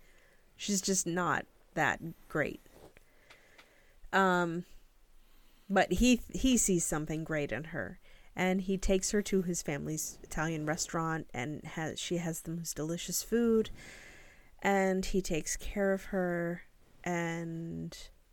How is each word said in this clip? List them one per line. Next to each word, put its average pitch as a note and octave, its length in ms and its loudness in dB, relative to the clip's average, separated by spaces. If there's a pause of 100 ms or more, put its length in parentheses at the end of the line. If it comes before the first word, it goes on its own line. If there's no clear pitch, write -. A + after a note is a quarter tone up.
(560)
She's G3+ 260 0
just F#3+ 240 0
not E3+ 400 0 (260)
that C#3+ 260 2 (300)
great. - 320 -2 (1500)
Um, F3+ 520 4 (1040)
but F#3+ 240 4
he, A#3 280 6 (100)
he C4 260 4
sees F#3 280 4
something D#3+ 400 -2
great D3+ 280 -2
in B2 120 -4
her, C#3+ 340 -8 (360)
and F#3 280 2
he F#3+ 140 0
takes F#3+ 360 2
her G#3 100 4
to F#3+ 200 2
his F3 200 -2
family's D3+ 600 -4
Italian D#3+ 440 -2
restaurant, D#3+ 640 -2
and C#3 320 -6
has, D#3 360 -6
she - 180 -2
has E3+ 240 -4
the - 80 -8
most E3 260 -6
delicious E3+ 460 -4
food, A3+ 480 4 (920)
and F#3+ 440 4
he F#3 160 0
takes - 340 -2
care G3 360 0
of F#3+ 120 -2
her, F3 580 -2 (420)
and E3 920 -4 (360)